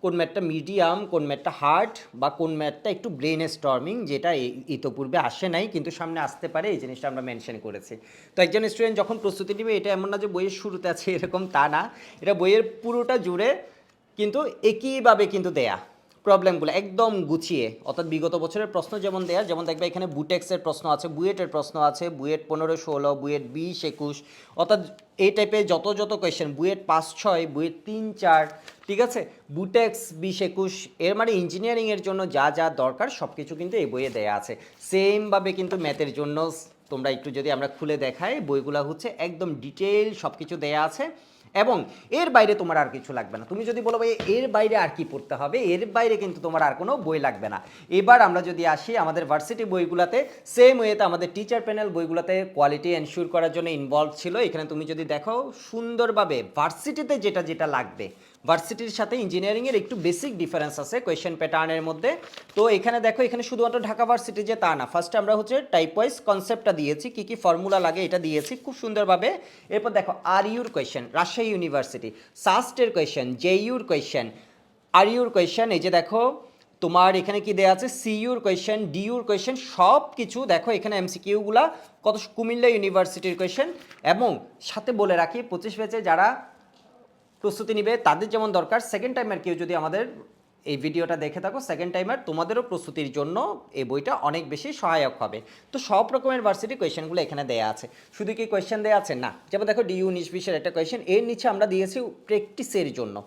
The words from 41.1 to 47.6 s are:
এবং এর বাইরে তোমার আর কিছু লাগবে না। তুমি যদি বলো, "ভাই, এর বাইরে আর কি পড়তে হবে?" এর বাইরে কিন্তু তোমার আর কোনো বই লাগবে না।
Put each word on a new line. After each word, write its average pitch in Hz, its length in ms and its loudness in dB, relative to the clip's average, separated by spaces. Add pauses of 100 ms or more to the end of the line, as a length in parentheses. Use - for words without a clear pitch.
এবং 208 300 4 (260)
এর 233 200 2
বাইরে 220 260 8
তোমার 170 220 0
আর 143 120 4
কিছু 135 240 -12
লাগবে 110 240 -6
না। 110 80 -10
তুমি 202 200 -6
যদি 233 160 -4
বলো, 226 180 0
"ভাই, 226 160 0 (120)
এর 240 200 2
বাইরে 220 280 2
আর 180 220 2
কি 165 140 -4
পড়তে 139 240 -8
হবে?" 143 240 -2
এর 185 260 0
বাইরে 220 320 2
কিন্তু 180 240 -6
তোমার 160 200 0
আর 143 140 4
কোনো 226 220 -2
বই 160 220 -2
লাগবে 110 300 -2
না। 98 120 -8 (280)